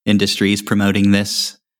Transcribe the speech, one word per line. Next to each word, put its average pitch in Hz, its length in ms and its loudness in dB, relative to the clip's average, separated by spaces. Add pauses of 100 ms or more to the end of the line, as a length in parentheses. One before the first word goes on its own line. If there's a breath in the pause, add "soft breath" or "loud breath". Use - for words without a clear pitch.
industries 101 560 0
promoting 101 500 0
this - 460 -2 (220)